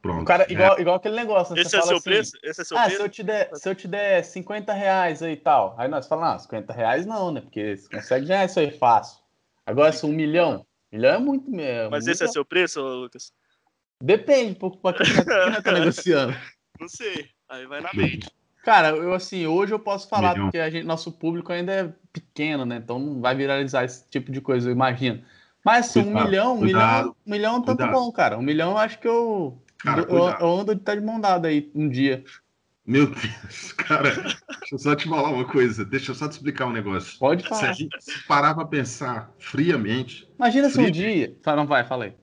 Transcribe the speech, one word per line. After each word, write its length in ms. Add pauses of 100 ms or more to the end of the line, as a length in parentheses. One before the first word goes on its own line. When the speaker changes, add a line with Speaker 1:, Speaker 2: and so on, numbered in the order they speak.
Speaker 1:
Pronto. 200
Speaker 2:
O 40
cara, 180
Speaker 1:
É. 100
Speaker 2:
igual, 260
igual 160
aquele 200
negócio, 400
né? 60
Speaker 3:
Esse 100
Speaker 2:
Você 60
Speaker 3:
é 20
Speaker 2:
fala 100
Speaker 3:
seu 80
Speaker 2:
assim, 60
Speaker 3:
preço? 400
Esse 180
é 20
seu 140
Speaker 2:
"Ah, 60
Speaker 3:
preço? 140
Speaker 2:
se 60
eu 60
te 140
der, 320
se 140
eu 60
te 120
der 360
cinquenta 500
reais 500
aí 100
e 40
tal." 400
Aí 100
nós 200
falamos, 260
"Não, 60
cinquenta 340
reais 320
não, 260
né? 100
Porque 360
você 120
consegue 380
ganhar 180
isso 140
aí 120
fácil." 480 (460)
Agora, 260
se 140
um 80
milhão, 520 (260)
milhão 240
é 40
muito, 260 (140)
é 300
Speaker 3:
Mas 160
Speaker 2:
muito 100
Speaker 3:
esse 80
é 40
seu 180
preço, 360
ô, 200
Lucas? 300 (680)
Speaker 2:
Depende, 560
por, 200
pra 160
que 100
que 80 (140)
nós 380
tá 80
Speaker 3:
<laughs> 20
Speaker 2:
negociando? 600 (460)
Speaker 3:
Não 80
sei. 400 (220)
Aí 160
vai 160
na 120
Speaker 1:
Milhão. 160
Speaker 3:
mente. 200 (340)
Speaker 2:
Cara, 260
eu, 240
assim, 320
hoje 280
eu 60
posso 280
falar, 260
Speaker 1:
Milhão. 140
Speaker 2:
porque 120
a 100
gente, 160
nosso 260
público 400
ainda 220
é 200 (200)
pequeno, 520
né? 120
Então 220
não 200
vai 160
viralizar 480
esse 260
tipo 220
de 80
coisa, 300
eu 40
imagino. 480 (440)
Mas, 240
assim, 100
um 60
Speaker 1:
Cuidado, 240
Speaker 2:
milhão, 240
um 80
milhão, 180
Speaker 1:
cuidado, 360 (120)
Speaker 2:
um 40
milhão 240
é 20
um 40
tanto 180
Speaker 1:
cuidado. 120
Speaker 2:
bom, 200
cara. 260
Um 40
milhão 300
eu 60
acho 220
que 80
eu, 540 (180)
Speaker 1:
Cara, 220
Speaker 2:
eu, 60
Speaker 1:
cuidado. 340
Speaker 2:
eu 180
ando 160
de 60
tá 140
de 60
mão 180
dada 300
aí 260
um 140
dia. 340 (640)
Speaker 1:
Meu 220
Deus, 680
<laughs> 0
cara. 380
Deixa 600
eu 40
só 160
te 140
falar 200
uma 160
coisa. 380
Deixa 280
eu 40
só 140
te 40
explicar 340
um 40
negócio. 480
Speaker 2:
Pode 240
Speaker 1:
Se 60
Speaker 2:
falar. 200
Speaker 1:
a 40
gente 260
se 280
parar 280
pra 100
pensar 640 (100)
friamente, 960
Speaker 2:
Imagina 320
se 100
um 60
Speaker 1:
friamente 140
Speaker 2:
dia. 440
Fala, 140
não, 100
vai, 180
fala 200
aí. 180